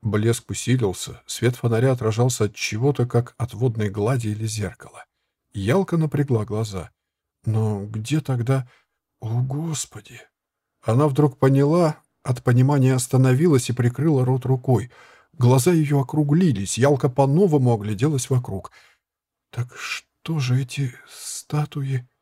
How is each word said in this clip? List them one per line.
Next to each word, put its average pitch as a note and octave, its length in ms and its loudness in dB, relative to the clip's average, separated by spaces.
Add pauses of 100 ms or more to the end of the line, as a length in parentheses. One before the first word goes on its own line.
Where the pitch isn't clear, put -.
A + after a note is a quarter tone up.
Блеск G#2+ 480 -2
усилился, A2+ 760 -4
свет B2 300 -2
фонаря A#2 360 0
отражался A2+ 520 0
от G#2 100 -4
чего-то, B2 520 -2
как - 320 -2
от A#2+ 160 -8
водной A2 360 -2
глади A2 380 -2
или G#2+ 180 -6
зеркала. - 580 -10 (480)
Ялка D3+ 440 -2
напрягла C#3+ 480 0
глаза. G#2 460 -6 (540)
"Но G#2+ 400 -2
где A2 360 -4
тогда? B2+ 480 -2 (520)
О, A2+ 220 -4
Господи!" C3+ 800 -8 (600)
Она C3 260 2
вдруг C#3+ 300 0
поняла, D3 600 2 (220)
от B2 220 -4
понимания C3 500 4
остановилась C3 760 2
и B2+ 40 -2
прикрыла B2+ 520 0
рот B2+ 220 -2
рукой. B2+ 460 0 (400)
Глаза B2+ 400 4
ее D3 280 2
округлились, D3 760 0
Ялка C#3 300 2
по-новому C#3 680 4
огляделась A2 560 -2
вокруг. B2 400 -4 (800)
"Так - 260 -8
что - 640 -8
же B2+ 220 0
эти C3+ 340 -6 (140)
статуи?" C3+ 1000 -6 (120)